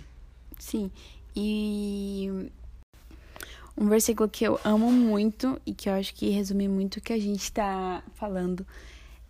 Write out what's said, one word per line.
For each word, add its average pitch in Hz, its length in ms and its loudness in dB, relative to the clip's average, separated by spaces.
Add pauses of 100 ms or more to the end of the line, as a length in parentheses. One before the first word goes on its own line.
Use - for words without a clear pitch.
(580)
Sim, 202 320 -4 (440)
e 202 960 -2 (1500)
um 208 120 2
versículo 220 400 4
que - 160 -2
eu 214 200 2
amo 220 280 6
muito 226 720 4
e - 80 -4
que - 160 -6
eu 196 60 4
acho 196 200 -2
que 208 140 -2
resume 196 400 2
muito 196 280 0
o 214 40 -8
que - 140 -4
a 226 40 2
gente 202 320 -2
tá 190 520 -2 (120)
falando, 185 520 -2 (640)